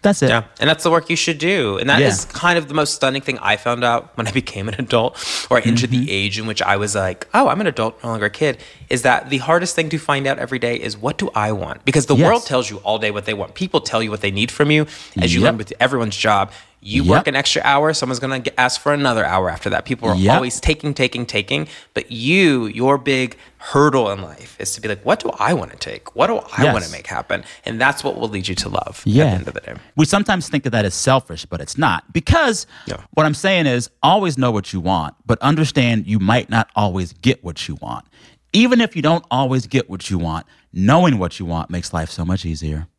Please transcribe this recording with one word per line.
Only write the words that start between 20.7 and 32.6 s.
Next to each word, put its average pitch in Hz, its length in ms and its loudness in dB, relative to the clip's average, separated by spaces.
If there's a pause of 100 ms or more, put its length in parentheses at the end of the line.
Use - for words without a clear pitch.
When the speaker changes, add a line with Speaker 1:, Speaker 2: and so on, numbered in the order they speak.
Speaker 2:
taking, 123 320 -2
taking. 139 420 -4 (260)
But - 180 -8
you, 131 560 2
your 127 300 2
big 131 380 -2 (220)
hurdle 139 520 2
in 98 120 -4
life 78 380 -16
is - 160 -6
to - 60 -14
be 107 60 -6
like, 101 160 -4
"What 123 160 2
do 113 180 -6
I 120 160 0
wanna 113 220 -6
take? - 400 -12
What 151 120 2
do 226 100 -2 (200)
I 120 80 4
wanna 110 140 2
Speaker 1:
Yes. 87 120 -8
Speaker 2:
make - 160 -14
happen?" - 360 -6 (220)
And 113 160 -6
that's 139 220 0
what - 140 -4
will 113 120 -4
lead 98 180 -6
you 92 80 -4
to - 140 -6
love - 300 -6
at - 40 -20
the 104 80 0
Speaker 1:
Yeah. 143 140 6
Speaker 2:
end 92 240 0
of - 40 -14
the - 60 -10
day. - 140 -16 (240)
Speaker 1:
We 156 80 6
sometimes 196 420 0
think 143 180 -4
of 123 60 -2
that 107 140 2
as 92 80 -2
selfish, 131 520 0
but 85 140 -8
it's - 180 -10
not. 113 360 -2
Because 247 520 2 (220)